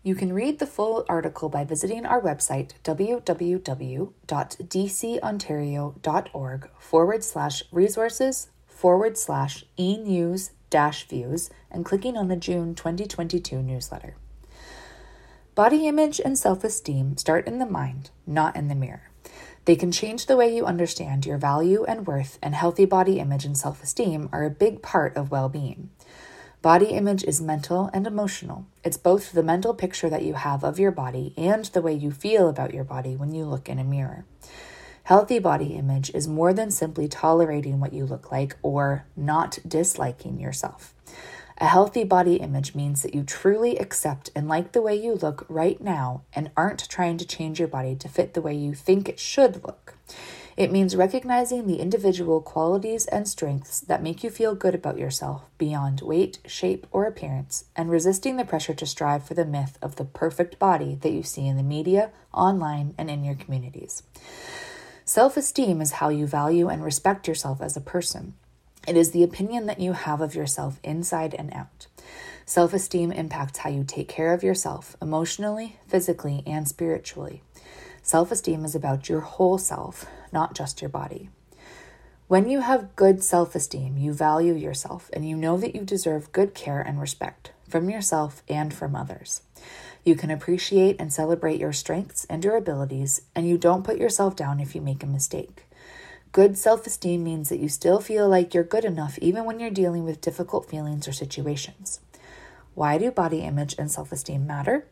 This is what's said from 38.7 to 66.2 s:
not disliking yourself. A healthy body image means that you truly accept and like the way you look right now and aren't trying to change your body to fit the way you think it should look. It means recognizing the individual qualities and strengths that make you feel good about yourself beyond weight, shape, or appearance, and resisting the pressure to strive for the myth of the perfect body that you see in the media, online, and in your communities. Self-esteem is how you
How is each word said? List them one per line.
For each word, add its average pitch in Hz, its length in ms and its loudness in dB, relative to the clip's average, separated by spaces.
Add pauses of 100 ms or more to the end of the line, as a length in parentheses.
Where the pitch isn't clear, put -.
not 156 520 0
disliking 135 720 -2
yourself. - 560 -8 (640)
A 160 80 2
healthy 202 360 6
body 180 340 4
image 139 360 -4
means 143 300 -2
that - 100 -6
you 143 80 -2
truly 214 560 0
accept - 580 -4
and 151 120 -2
like 165 240 0
the 240 100 4
way 214 140 2
you 220 180 -2
look 156 340 -4
right 160 320 0
now 135 440 -4 (100)
and 147 240 -4
aren't 185 320 0
trying 170 300 0
to 170 80 -8
change 160 320 -6
your 165 80 2
body 131 280 -4
to 135 140 -12
fit - 240 0
the 165 80 -2
way 151 140 -4
you 147 180 -4
think 196 340 2
it - 120 -8
should 254 440 2
look. - 320 -16 (600)
It 180 140 2
means 190 240 4
recognizing 247 720 2
the 175 120 0
individual 180 600 2
qualities 190 680 0
and 208 200 -2
strengths 139 540 -4
that 156 200 -2
make 160 220 -6
you 226 60 -6
feel 220 260 0
good 190 180 2
about 170 240 -4
yourself 139 460 -6 (140)
beyond 139 420 -2
weight, 180 460 0
shape, 185 480 -4
or 202 120 2
appearance, 143 600 -6 (100)
and 165 140 -4
resisting 190 480 2
the 247 80 -2
pressure 156 280 -4
to 147 120 -6
strive 143 400 -2
for - 80 -10
the 170 100 2
myth 143 380 -4
of 143 160 -8
the 139 80 -6
perfect 165 520 -2
body 147 440 2
that 156 100 2
you 156 120 -2
see 139 220 -6
in 135 120 2
the 135 60 0
media, 180 460 2 (240)
online, 156 640 0
and 156 120 -6
in 143 160 -4
your 143 100 -2
communities. 131 680 -8 (1000)
Self-esteem 240 800 4
is 147 120 0
how - 140 -2
you 151 180 2